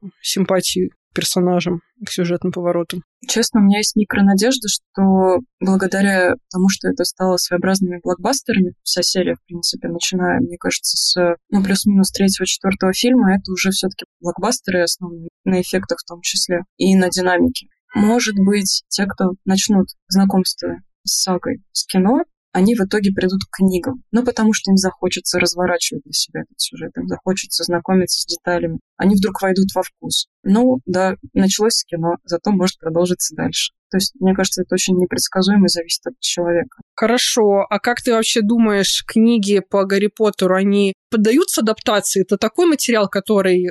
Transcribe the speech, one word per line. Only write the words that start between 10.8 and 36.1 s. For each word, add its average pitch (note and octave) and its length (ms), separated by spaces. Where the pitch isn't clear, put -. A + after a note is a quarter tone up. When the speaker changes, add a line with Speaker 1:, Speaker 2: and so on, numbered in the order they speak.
Speaker 2:
с, F3 380
ну, G3+ 140
плюс-минус G3 480
третьего, F#3+ 340
четвертого F#3+ 480
фильма, A#3+ 400
это G3 180
уже F#3 200
все-таки - 340
блокбастеры, F3+ 600
основанные E3+ 460
на F#3 160
эффектах F#3 380
в - 80
том F3 140
числе, - 420
и F#3+ 180
на F#3 140
динамике. F3+ 580
Может A3 400
быть, G3 540
те, G3+ 160
кто F#3+ 260
начнут F#3+ 420
знакомство F#3+ 640
с - 180
сагой, - 480
с - 140
кино, G#3 380
они F#3+ 220
в A3+ 60
итоге G3+ 320
придут F#3 320
к - 140
книгам. F#3 440
Ну, A#3+ 120
потому A3+ 300
что - 180
им F#3+ 60
захочется F3+ 600
разворачивать F3 640
для - 80
себя - 280
этот - 160
сюжет, - 380
им F3 100
захочется F#3 600
знакомиться F3 560
с - 40
деталями. E3+ 540
Они G3 200
вдруг G3 260
войдут F#3+ 340
во F#3 80
вкус. - 440
Ну, B3 420
да, C#4+ 320
началось G3 400
с - 100
кино, E3+ 400
зато E3+ 280
может F#3 280
продолжиться E3+ 560
дальше. E3 380
То F#3+ 60
есть, - 240
мне F#3 120
кажется, F#3+ 280
это - 120
очень F#3 220
непредсказуемо F#3 720
и E3+ 40
зависит E3+ 380
от - 140